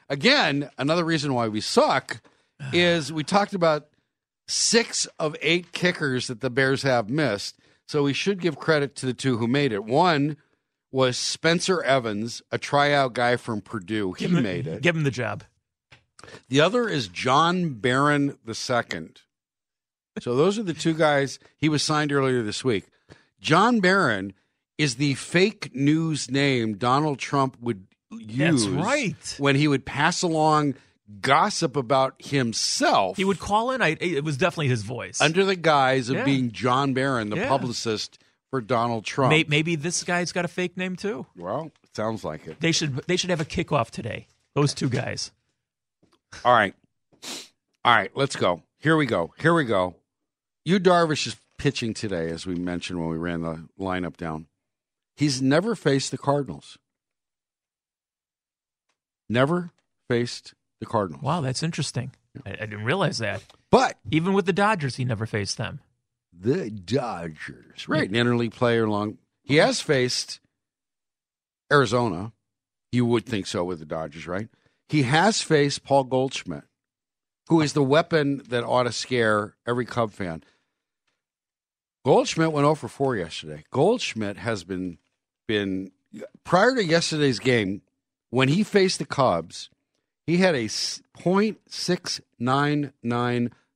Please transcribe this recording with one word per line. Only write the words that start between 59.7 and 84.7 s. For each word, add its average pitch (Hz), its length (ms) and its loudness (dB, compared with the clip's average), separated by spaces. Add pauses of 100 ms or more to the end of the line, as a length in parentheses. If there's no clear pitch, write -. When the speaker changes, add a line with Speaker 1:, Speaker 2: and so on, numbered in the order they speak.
Speaker 2:
faced 120 460 -2 (260)
the 113 60 -10
Cardinals. 104 380 -2
Speaker 1:
Wow, 156 180 -2
that's 131 220 -4
interesting. 156 480 -6 (240)
Speaker 2:
Yeah. 98 180 -14
Speaker 1:
I, 107 100 -10
I - 20 -10
didn't 104 200 -10
realize 151 340 0
that. 101 240 -6 (260)
Speaker 2:
But 247 280 4 (120)
Speaker 1:
Even 160 240 0
with 190 120 2
the 190 80 0
Dodgers, 196 440 0
he 131 80 -4
never 110 200 -4
faced 104 320 -4
them. 113 220 -8 (580)
Speaker 2:
The 123 320 -2
Dodgers. 92 1160 -8
Right, 311 220 0
Speaker 1:
Yeah. 117 120 0
Speaker 2:
an 120 60 2
interleague 120 260 0
player 117 320 2
along. 104 320 -2 (260)
He 143 140 2
has 233 240 4
faced - 580 -2 (1300)
Arizona. 117 640 2 (580)
You 123 140 2
would 117 200 2
think 95 220 -6
so 92 160 -2
with 87 160 -6
the 78 60 -16
Dodgers, 80 420 -10
right? 98 200 -6 (420)
He 151 140 2
has 165 380 4
faced 143 440 0
Paul 139 180 2
Goldschmidt, 127 600 -4 (840)
who 160 140 4
is 147 120 0
the 147 100 4
weapon 143 640 2
that 120 160 -2
ought 123 180 2
to 120 80 -2
scare 110 640 0 (100)
every 123 200 -2
Cub 113 260 -4
fan. 82 320 -8 (1600)
Goldschmidt 165 480 4
went 143 140 2
oh 151 100 4
for 131 140 -10
four 135 260 -2
yesterday. 78 560 -8
Goldschmidt 117 640 0
has 113 280 -6
been, 92 320 -8 (500)